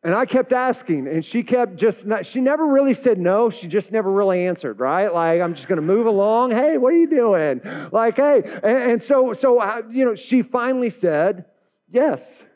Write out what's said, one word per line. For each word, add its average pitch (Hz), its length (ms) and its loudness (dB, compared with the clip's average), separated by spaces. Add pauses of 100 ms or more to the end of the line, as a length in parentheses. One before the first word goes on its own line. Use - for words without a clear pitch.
And 170 120 -2
I 247 120 0
kept 254 260 0
asking, 247 560 -2
and 156 160 -4
she 240 180 -4
kept 240 340 -2
just 196 280 -2
not, 208 220 -4
she 254 160 -4
never 302 240 2
really 277 260 4
said 220 260 0
no. 196 300 2
She - 180 -8
just 180 240 -4
never 196 220 -2
really 190 340 0
answered, 143 320 -6
right? 165 320 0
Like, 165 300 0
I'm 175 140 -2
just - 120 -18
gonna 180 140 -2
move 196 240 0
along. 220 460 2
"Hey, 285 260 0
what 262 160 2
are 339 60 4
you 330 100 4
doing?" 185 540 2 (280)
Like, 226 260 0
"Hey." 277 260 4 (200)
And, 226 160 2
and 240 240 0
so, 262 300 2
so, 247 280 2
uh, 214 200 -4 (100)
you 262 140 0
know, 233 100 0
she 247 280 0
finally 247 480 -2
said 175 560 -2 (420)
yes. - 540 -2 (120)